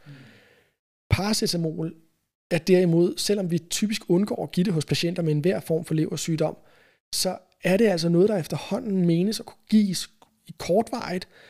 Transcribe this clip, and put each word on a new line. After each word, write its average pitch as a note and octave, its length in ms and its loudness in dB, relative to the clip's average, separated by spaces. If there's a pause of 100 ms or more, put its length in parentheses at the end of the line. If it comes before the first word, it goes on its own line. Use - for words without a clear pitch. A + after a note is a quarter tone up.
Mm. C#3+ 60 -20 (1000)
Paracetamol E3+ 840 -2 (560)
er E3+ 60 0
derimod, F3 600 4
selvom F#3 340 -2
vi F3 60 0
typisk - 520 -4
undgår F#3 340 0
at D3+ 80 -10
give F3+ 120 2
det G3 100 0
hos D#3 120 0
patienter E3+ 380 -2
med D#3 80 2
enhver D3+ 280 0
form E3 260 -2
for - 80 -6
leversygdom, D#3 640 -2 (580)
så F#3 220 -2 (260)
er F#3 140 2
det A3+ 100 6
altså E3+ 220 0
noget, F3 200 4
der G#3+ 80 0
efterhånden F#3+ 680 -2
menes F3 340 2
at - 60 -14
kunne - 240 -20
gives G3+ 400 2 (380)
i - 100 -16
kortvarigt F#3+ 720 -2 (220)